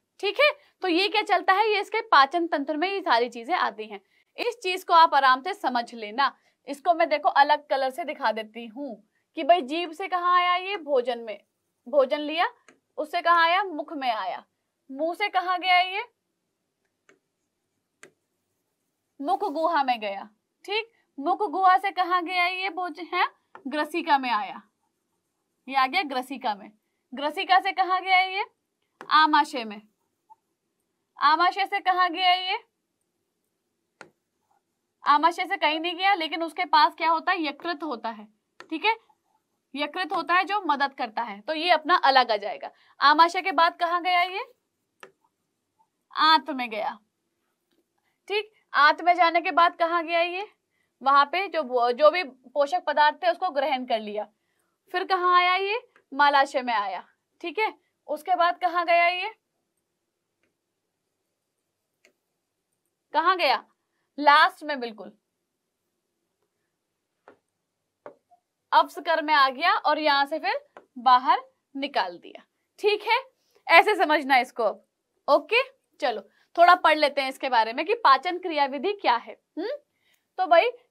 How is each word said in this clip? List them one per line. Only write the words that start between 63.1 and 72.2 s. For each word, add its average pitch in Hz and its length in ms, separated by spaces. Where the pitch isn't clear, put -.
कहाँ 330 240
गया, 277 260
लास्ट 302 460
में 294 160
बिल्कुल 214 320
अपस्कर 320 520
में 302 100
आ 269 160
गया 311 260
और 302 240
यहां 277 260
से 302 140
फिर 392 200
बाहर 254 440
निकाल 247 420
दिया, - 260